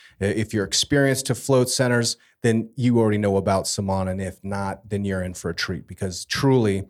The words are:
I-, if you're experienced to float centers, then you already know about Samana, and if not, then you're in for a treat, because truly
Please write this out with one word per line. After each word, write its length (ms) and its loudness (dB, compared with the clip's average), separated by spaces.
I-, 60 0
if 280 -2
you're 100 0
experienced 640 0
to 80 0
float 340 2
centers, 480 0
then 360 2
you 240 2
already 180 2
know 180 2
about 300 0
Samana, 460 -2
and 100 -6
if 220 -8
not, 460 -6
then 140 -2
you're 200 -2
in 100 -6
for 160 -6
a 40 -6
treat, 340 -6
because 360 -8
truly 640 2